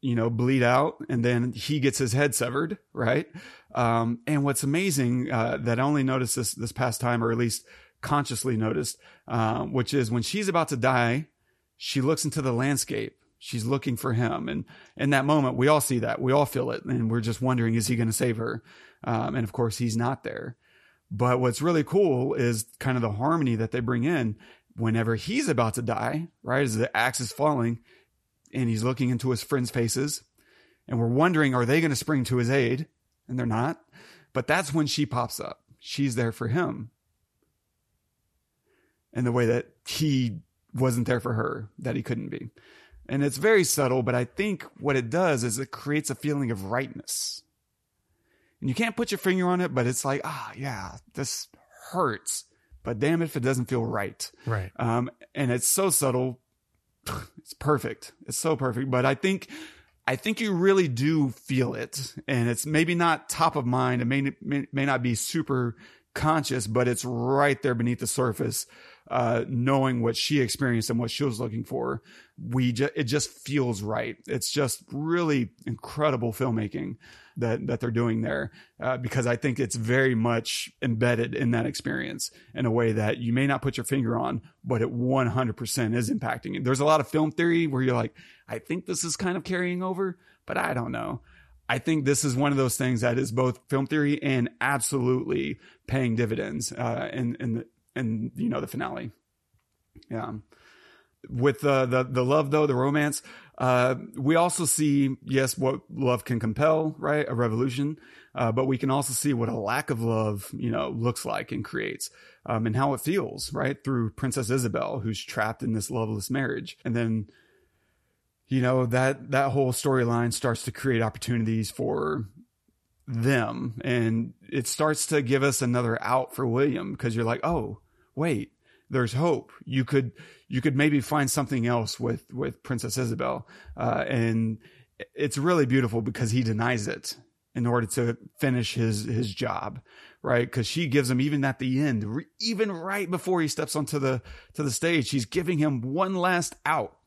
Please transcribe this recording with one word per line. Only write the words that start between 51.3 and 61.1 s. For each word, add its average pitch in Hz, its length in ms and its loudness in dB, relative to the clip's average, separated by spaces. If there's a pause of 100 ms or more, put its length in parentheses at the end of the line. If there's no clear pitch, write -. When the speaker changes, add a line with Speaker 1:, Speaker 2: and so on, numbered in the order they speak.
Speaker 1:
hurts, 151 520 -2 (380)
but 113 160 -4
damn 165 240 2
if 156 140 -4
it 131 60 -2
doesn't 127 240 0
feel 117 180 0
right." 110 460 -6 (140)
Speaker 2:
Right. 98 320 -4
Speaker 1:
Um, 120 340 0 (240)
and 139 160 0
it's 123 180 0
so 190 220 2
subtle. 127 500 0 (640)
<sighs> - 60 -6 (260)
It's - 160 -20
perfect. - 560 -2 (160)
It's 123 100 -8
so 160 200 0
perfect. 131 340 -2
But 127 160 2
I 135 80 4
think, 190 340 -2 (560)
I 127 120 0
think 220 240 -2
you 214 120 0
really 185 360 6
do 139 420 2